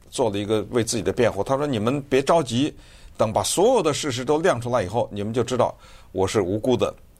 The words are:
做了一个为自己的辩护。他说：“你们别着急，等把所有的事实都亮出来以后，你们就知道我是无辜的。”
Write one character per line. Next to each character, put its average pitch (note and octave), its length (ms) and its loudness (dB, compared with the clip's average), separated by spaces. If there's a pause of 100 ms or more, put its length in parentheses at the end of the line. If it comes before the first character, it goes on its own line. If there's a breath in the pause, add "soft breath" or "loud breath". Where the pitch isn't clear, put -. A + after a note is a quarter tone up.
(100)
做 B2 180 0
了 G2 80 -4
一 G#2 80 -4
个 A2 160 0 (120)
为 A2+ 120 2
自 A2+ 100 -4
己 G#2 80 -2
的 F#2+ 80 -2
辩 G#2 220 2
护。 F#2+ 100 -2
他 C3+ 140 0
说 C#3+ 100 -2
：“你 B2+ 120 -2
们 B2+ 240 -2
别 C3 200 2
着 E3+ 200 2
急， B2 320 -2 (420 soft breath)
等 A2 160 0
把 G#2 100 0
所 A3 320 2
有 G#3 80 2
的 D3+ 120 0
事 C#3 180 -4
实 B2 120 -4
都 D3+ 140 2
亮 D#3+ 220 2
出 A#2+ 80 -6
来 A#2+ 140 0
以 F2 40 -4
后， A2 240 -2
你 G2+ 120 -6
们 G#2+ 100 -4
就 A#2+ 100 0
知 B2 140 -4
道 A2+ 180 2 (360 loud breath)
我 F#2+ 160 0
是 G#2 160 2
无 F#2+ 160 -2
辜 B2 180 2
的。” F#2+ 180 0 (260)